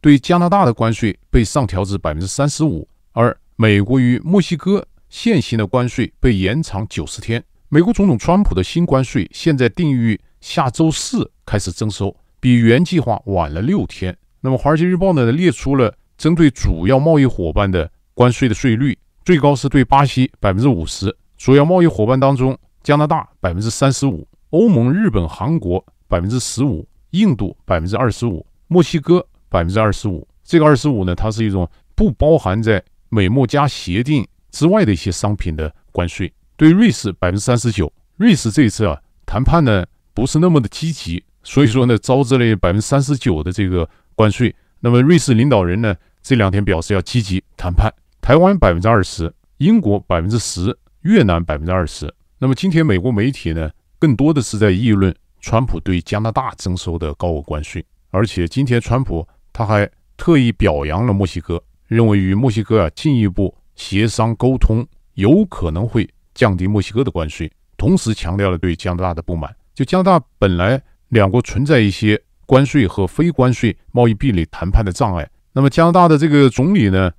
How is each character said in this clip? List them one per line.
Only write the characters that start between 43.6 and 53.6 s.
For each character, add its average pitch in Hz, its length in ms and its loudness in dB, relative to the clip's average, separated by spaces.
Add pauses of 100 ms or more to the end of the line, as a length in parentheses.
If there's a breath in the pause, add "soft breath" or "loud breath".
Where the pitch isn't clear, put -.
个 87 220 -2 (240)
关 107 180 2
税。 - 240 -2 (240)
那 120 100 -2
么 120 120 4
瑞 160 160 4
士 131 160 0
领 120 160 2
导 110 140 4
人 90 180 -2
呢， 107 120 -2 (280)
这 - 140 0
两 101 140 2
天 101 140 -2
表 92 160 0
示 92 140 -6
要 92 80 0
积 120 200 -4
极 92 220 -6 (140)
谈 90 160 -6
判。 107 200 2 (280)
台 139 160 2
湾 185 200 4
百 101 140 2
分 85 80 -2
之 98 80 -2
二 113 160 2
十， 85 300 -8 (240)
英 202 240 2
国 101 200 0
百 85 200 -2
分 90 80 -4
之 113 100 0
十， 95 380 -6 (240)
越 185 220 4
南 85 200 2
百 76 140 -6
分 76 80 -8
之 90 60 -4
二 92 140 0
十。 - 280 -12 (240)
那 131 100 -2
么 131 80 0
今 190 160 -2
天 160 140 2
美 98 120 2
国 107 140 -2
媒 110 180 0
体 87 220 -8
呢， 80 180 -6 (300)